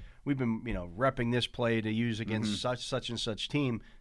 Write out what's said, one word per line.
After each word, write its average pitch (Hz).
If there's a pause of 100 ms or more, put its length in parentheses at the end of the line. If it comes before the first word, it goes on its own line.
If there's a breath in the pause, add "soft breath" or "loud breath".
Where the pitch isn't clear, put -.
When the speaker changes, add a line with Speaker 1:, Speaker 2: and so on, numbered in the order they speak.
(260 loud breath)
Speaker 1:
we've 143
been, 117
you 113
know, 90
repping 123
this 120
play 117
to 110
use 113
against 110
Speaker 2:
Mm-hmm. 101
Speaker 1:
such, 123
such -
and 113
such -
team." 127 (200 loud breath)